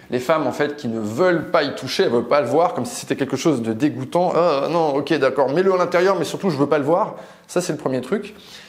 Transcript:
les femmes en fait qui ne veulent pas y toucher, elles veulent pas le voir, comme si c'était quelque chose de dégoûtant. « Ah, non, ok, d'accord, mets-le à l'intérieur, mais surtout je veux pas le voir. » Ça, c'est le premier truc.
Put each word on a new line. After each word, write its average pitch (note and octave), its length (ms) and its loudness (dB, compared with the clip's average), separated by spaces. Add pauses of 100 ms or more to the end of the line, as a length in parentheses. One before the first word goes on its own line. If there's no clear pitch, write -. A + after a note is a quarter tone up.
(120)
les B2 80 0
femmes D#3 260 0
en B2 60 -2
fait C#3+ 240 -2
qui A#2+ 140 -8
ne A2+ 100 -4
veulent D3+ 520 0
pas D#3+ 120 4
y C#3 100 -4
toucher, C3 300 -2
elles D#3 80 0
veulent A#2+ 160 0
pas C#3+ 140 4
le B2 60 -2
voir, D#3 260 2
comme B2 100 -4
si - 140 -8
c'était - 180 -6
quelque C3 220 -2
chose C#3 240 0
de A2+ 100 -2
dégoûtant. « C3 640 0
Ah, D3 340 2
non, D#3 280 2
ok, D3 160 0
d'accord, C3+ 400 2
mets-le F#3+ 200 4
à F3+ 40 2
l'intérieur, F3+ 420 2
mais D3 60 -2
surtout F3 240 -4
je C#3+ 80 -2
veux C#3+ 100 2
pas D#3 100 2
le C#3+ 60 0
voir. » F3+ 320 0 (320)
Ça, F3+ 140 -2
c'est F3 100 -4
le D3+ 80 -6
premier C3 220 -2
truc. - 340 -6 (340)